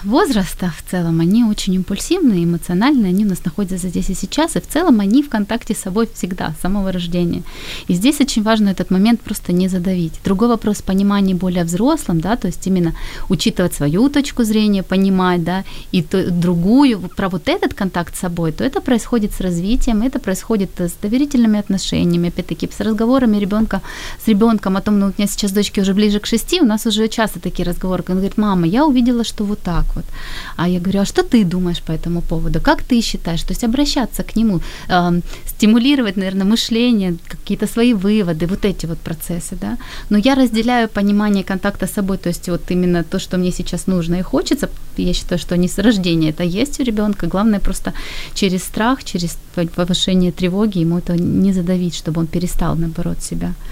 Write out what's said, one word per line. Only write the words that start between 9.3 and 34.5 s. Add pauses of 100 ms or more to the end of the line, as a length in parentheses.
не
задавить.
Другой
вопрос
понимания
более
взрослым,
да,
то
есть
именно (360)
учитывать
свою
точку
зрения,
понимать,
да, (280)
и
то,
другую, (160)
про
вот
этот
контакт
с
собой,
то
это
происходит
с
развитием,
это
происходит,
э,
с
доверительными
отношениями,
опять-таки, (100)
с
разговорами
ребёнка, (440)
с
ребёнком
о
том,
ну,
у
меня
сейчас
дочке
уже
ближе
к
шести,
у
нас
уже
часто
такие
разговоры,
он
говорит:
«Мама,
я
увидела,
что
вот
так (100)
вот». (520)
А
я
говорю:
«А
что
ты
думаешь
по
этому
поводу?
Как
ты
считаешь?»
То
есть
обращаться
к
нему, (280)